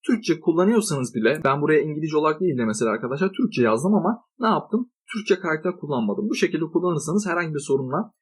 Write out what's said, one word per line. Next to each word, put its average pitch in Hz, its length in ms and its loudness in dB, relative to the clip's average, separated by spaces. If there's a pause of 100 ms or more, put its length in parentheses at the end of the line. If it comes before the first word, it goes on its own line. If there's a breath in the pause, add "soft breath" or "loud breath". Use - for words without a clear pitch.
Türkçe 175 340 0
kullanıyorsanız 170 720 2
bile, 120 300 2
ben 139 180 2
buraya 151 180 4
İngilizce 151 360 -4
olarak 156 240 0
değil 160 180 0
de 117 60 0
mesela 110 260 0
arkadaşlar 135 420 -2
Türkçe 208 300 0
yazdım 123 320 4
ama 190 300 0 (140)
ne 240 80 -2
yaptım? 220 440 -2 (220)
Türkçe 202 280 -2
karakter 165 400 -2
kullanmadım. 120 480 -2
Bu 285 60 -2
şekilde 170 380 0
kullanırsanız 175 540 -2
herhangi 170 280 -2
bir 139 160 -6
sorunla 139 520 -2